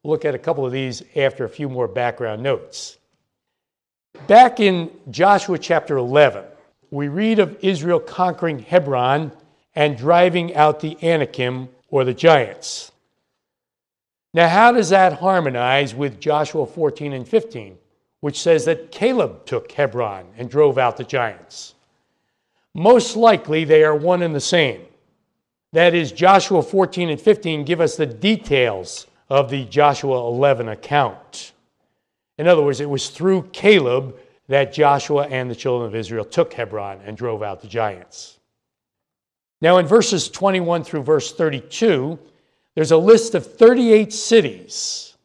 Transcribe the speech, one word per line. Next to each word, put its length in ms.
We'll 120
look 120
at 80
a 60
couple 260
of 60
these 320
after 300
a 40
few 200
more 180
background 540
notes. 560
Back 340
in 300
Joshua 480
chapter 360
eleven, 500
we 180
read 300
of 240
Israel 380
conquering 580
Hebron 760
and 200
driving 580
out 240
the 240
Anakim, 640
or 160
the 80
giants. 800
Now, 140
how 240
does 160
that 320
harmonize 720
with 280
Joshua 440
fourteen 460
and 160
fifteen, 500
which 200
says 220
that 260
Caleb 560
took 280
Hebron 540
and 120
drove 280
out 180
the 80
giants? 720
Most 440
likely, 480
they 180
are 100
one 280
and 120
the 60
same. 440
That 200
is, 200
Joshua 500
fourteen 460
and 100
fifteen 460
give 160
us 160
the 80
details 1040
of 200
the 160
Joshua 600
eleven 440
account. 840
In 100
other 140
words, 180
it 100
was 200
through 420
Caleb 640
that 240
Joshua 580
and 220
the 40
children 300
of 100
Israel 280
took 300
Hebron 520
and 120
drove 260
out 160
the 80
giants. 640
Now, 140
in 80
verses 420
twenty-one 540
through 180
verse 320
thirty-two, 840
there's 160
a 60
list 360
of 220
thirty-eight 580
cities. 1120